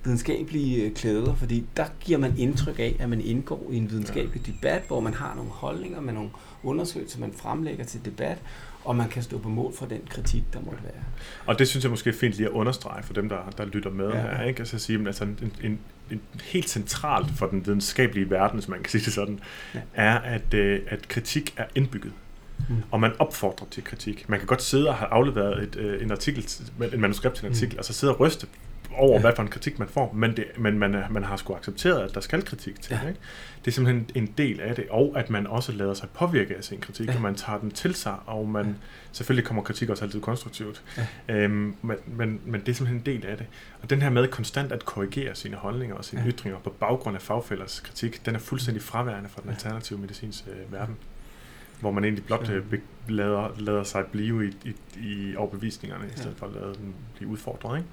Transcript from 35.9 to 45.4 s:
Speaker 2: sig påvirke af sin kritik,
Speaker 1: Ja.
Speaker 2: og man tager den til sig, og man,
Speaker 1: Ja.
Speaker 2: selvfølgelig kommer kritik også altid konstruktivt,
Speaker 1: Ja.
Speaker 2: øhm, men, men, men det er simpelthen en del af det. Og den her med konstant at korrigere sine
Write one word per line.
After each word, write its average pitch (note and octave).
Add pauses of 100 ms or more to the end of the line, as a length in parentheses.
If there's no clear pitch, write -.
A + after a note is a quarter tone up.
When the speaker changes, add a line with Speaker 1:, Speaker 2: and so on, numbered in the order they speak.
Speaker 2:
sig -
påvirke A#2+
af G2
sin G2
kritik, A2+
Speaker 1:
Ja. B2+
Speaker 2:
og A#2+
man G2+
tager G#2
den G#2+
til -
sig, G2 (120)
og G#2+
man, G#2
Speaker 1:
Ja. G#2 (400)
Speaker 2:
selvfølgelig B2
kommer G#2+
kritik A2+
også G#2
altid G#2
konstruktivt, A2 (460)
Speaker 1:
Ja. A2+
Speaker 2:
øhm, G#2
men, A2 (100)
men, A2+
men A2
det A2
er B2
simpelthen B2
en A#2 (140)
del F#2+
af G#2+
det. A#2 (360)
Og -
den C#3
her C#3+
med B2
konstant C3+
at B2
korrigere G2+
sine G2+